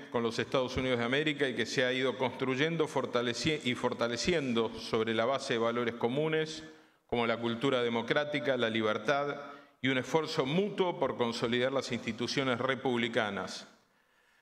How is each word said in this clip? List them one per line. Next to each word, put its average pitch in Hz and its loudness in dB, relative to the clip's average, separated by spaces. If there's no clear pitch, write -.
con 120 0
los 113 -2
Estados 123 0
Unidos 131 0
de 117 0
América 143 0
y 113 -4
que 117 0
se 127 0
ha 127 2
ido 127 0
construyendo 135 0
fortaleci-, 127 -2
y 123 0
fortaleciendo 120 0
sobre 113 0
la 113 2
base 131 0
de 113 2
valores 117 0
comunes, 156 0
como 117 0
la 113 2
cultura 120 0
democrática, 135 0
la 120 2
libertad 110 0
y 127 0
un 135 2
esfuerzo 151 0
mutuo 175 0
por 127 0
consolidar 120 0
las 131 -2
instituciones 120 -2
republicanas. 117 0